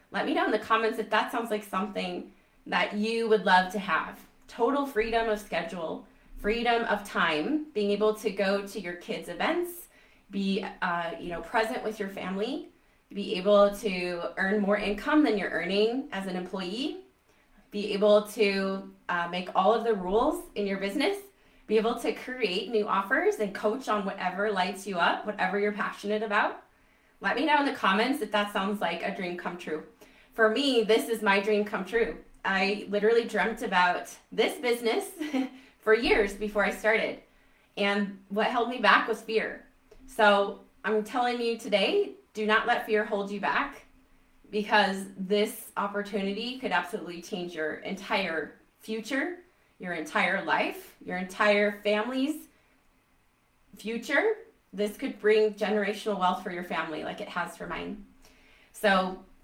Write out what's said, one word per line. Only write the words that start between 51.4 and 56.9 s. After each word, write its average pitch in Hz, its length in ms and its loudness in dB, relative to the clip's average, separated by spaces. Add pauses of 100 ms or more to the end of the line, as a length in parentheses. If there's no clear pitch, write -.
family's 254 640 0 (1300)
future. 233 480 -2 (500)
This 208 240 -2
could 233 220 -6
bring 214 340 4
generational 202 640 -2
wealth 180 240 0
for 190 80 -6
your 175 120 -6
family 165 400 -6